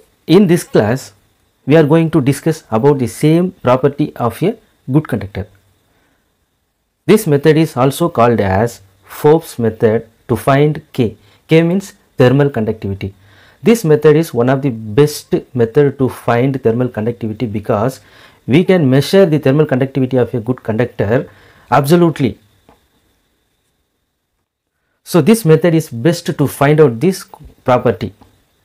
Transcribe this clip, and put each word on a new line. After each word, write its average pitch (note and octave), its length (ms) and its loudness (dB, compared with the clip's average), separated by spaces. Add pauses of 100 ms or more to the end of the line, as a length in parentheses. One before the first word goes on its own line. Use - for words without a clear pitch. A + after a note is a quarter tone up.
(260)
in F#3 220 4
this D#3+ 160 2
class, B2+ 500 -2 (540)
we C#3 80 4
are D#3+ 80 6
going D#3+ 280 2
to E3 100 2
discuss C#3 500 -2
about C3 260 2
the B2+ 80 -4
same E3 460 0
property C3 640 -2
of A#2+ 260 -6
a G#3 160 -2 (340)
good D3+ 160 0
conductor. G2 380 -8 (1600)
This G#3+ 220 2
method D3 280 2
is D#3 220 0
also C#3 320 0
called A#2 300 2
as G2 420 -2 (220)
Forbes - 560 0
method A2+ 480 0 (220)
to A#2+ 60 0
find C#3+ 460 0 (100)
K. A2+ 260 -4 (300)
K D#3+ 140 4
means E3+ 320 -2 (240)
thermal C#3 320 2
conductivity. G#2+ 640 -6 (480)
This A3+ 240 2
method D3+ 300 4
is D#3+ 180 -2
one A#2+ 160 0
of C3+ 140 -2
the C#3+ 80 -2
best A2+ 640 -2 (180)
method C3 460 0
to B2+ 100 0
find B2 540 -2
thermal A#2+ 240 0
conductivity A2+ 580 -6
because A2 540 -4 (540)
We D3+ 60 4 (100)
can F#3 120 2 (120)
measure F#3+ 380 2
the D3+ 140 0
thermal C#3+ 260 2
conductivity C3 520 -2
of A#2 140 -4
a A2+ 100 -6
good B2 200 -6
conductor. A2+ 500 -2 (600)
Absolutely. D3 540 0 (2750)
So F3+ 60 0 (120)
this A3+ 120 2 (100)
method D#3+ 280 2
is D#3 80 -4 (180)
best E3 200 -2 (140)
to C#3+ 60 0 (140)
find D3 240 2
out C3 100 4 (120)
this F#3 140 -2 (480)
property. B2 440 -2 (540)